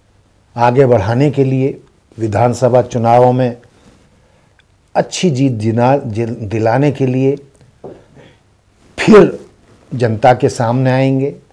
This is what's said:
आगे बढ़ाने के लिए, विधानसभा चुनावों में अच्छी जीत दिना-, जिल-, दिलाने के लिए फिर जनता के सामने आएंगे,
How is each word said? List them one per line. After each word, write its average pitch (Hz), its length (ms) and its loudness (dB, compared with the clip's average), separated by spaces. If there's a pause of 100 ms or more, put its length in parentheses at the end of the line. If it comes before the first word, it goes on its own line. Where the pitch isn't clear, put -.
(560)
आगे 123 300 2
बढ़ाने 120 460 0
के 139 120 -2
लिए, 131 380 -2 (360)
विधानसभा 120 640 0
चुनावों 120 520 2
में 127 240 -2 (1400)
अच्छी - 340 -4
जीत 135 220 0
दिना-, 120 540 -2
जिल-, 117 320 -6
दिलाने 113 540 -2
के 135 140 -4
लिए 131 300 -2 (1600)
फिर - 460 4 (500)
जनता 117 380 0
के 127 160 0
सामने 127 420 -2
आएंगे, 135 440 -2 (180)